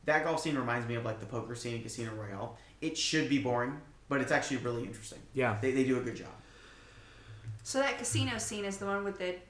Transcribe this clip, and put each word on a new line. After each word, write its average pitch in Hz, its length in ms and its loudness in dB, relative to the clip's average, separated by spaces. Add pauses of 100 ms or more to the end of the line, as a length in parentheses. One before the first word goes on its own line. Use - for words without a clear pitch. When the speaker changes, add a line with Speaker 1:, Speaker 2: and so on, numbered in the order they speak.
Speaker 1:
That 151 180 4
golf 160 160 2
scene 151 160 0
reminds 120 320 0
me 120 60 -2
of, 117 100 -2
like, 110 160 -4
the 110 60 -10
poker 117 280 -4
scene 117 220 -4
in 113 60 -6
Casino 113 320 -6
Royale. 104 420 -6 (240)
It 156 160 -2
should 151 320 2
be 139 100 4
boring, 123 400 2 (300)
but 135 140 2
it's 123 100 2
actually 139 260 2
really 117 260 -2
interesting. - 340 -10 (160)
Speaker 2:
Yeah. 120 260 4
Speaker 1:
They, 131 120 4
they 131 120 6
do 127 140 6
a 120 40 0
good 113 140 -2
job. 87 120 -10 (1300)
Speaker 3:
So - 180 -2
that 254 180 2
casino 247 400 0
scene 208 260 -2
is 196 140 -2
the 202 80 -4
one 202 180 0
with 196 140 -2
the 180 160 -2 (160)